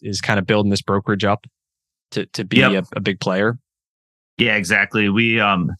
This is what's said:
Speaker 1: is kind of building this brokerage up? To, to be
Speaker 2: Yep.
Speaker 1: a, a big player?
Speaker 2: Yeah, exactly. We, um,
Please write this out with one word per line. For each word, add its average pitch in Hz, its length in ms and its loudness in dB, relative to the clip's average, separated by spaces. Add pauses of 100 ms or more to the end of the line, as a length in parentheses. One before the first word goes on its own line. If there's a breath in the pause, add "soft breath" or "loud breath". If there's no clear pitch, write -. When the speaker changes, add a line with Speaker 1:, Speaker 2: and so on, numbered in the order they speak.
Speaker 1:
is 101 160 -6
kind 104 180 0
of 92 80 -2
building 104 240 2
this 98 120 0
brokerage 101 420 -2
up? 101 220 0 (640)
To, 95 140 -6
to - 180 -8
be 104 140 0
Speaker 2:
Yep. 101 360 2
Speaker 1:
a, - 40 -6
a - 20 -6
big 98 200 -4
player? 104 380 0 (800)
Speaker 2:
Yeah, 110 180 2
exactly. 101 520 0
We, 113 320 2
um, 98 400 0